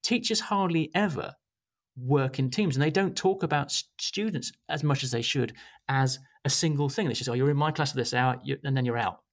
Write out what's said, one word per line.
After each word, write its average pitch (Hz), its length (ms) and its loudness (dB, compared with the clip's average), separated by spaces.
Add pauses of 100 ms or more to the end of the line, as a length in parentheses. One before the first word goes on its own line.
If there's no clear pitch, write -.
Teachers - 380 0
hardly 175 560 0
ever 185 400 -2 (600)
work 135 420 0
in 131 120 0
teams, 165 260 0
and 139 80 2
they 156 60 2
don't 190 260 0
talk 190 260 0
about 151 240 0
s-, - 160 -4 (160)
students - 540 -4 (160)
as 147 160 -4
much 147 180 2
as 127 80 -4
they 120 120 -2
should 123 320 -2 (340)
as 131 320 2 (240)
a 139 60 2
single 147 380 2
thing. 170 200 0
They 117 60 0
just, 120 140 -4
"Oh, 120 60 0
you're 131 160 4
in 143 60 2
my 151 160 2
class 147 180 0
for - 60 -6
this 120 180 -2
hour, 127 300 4
you, 135 180 -4
and 135 140 0
then 127 80 2
you're 117 120 0
out." 104 360 -2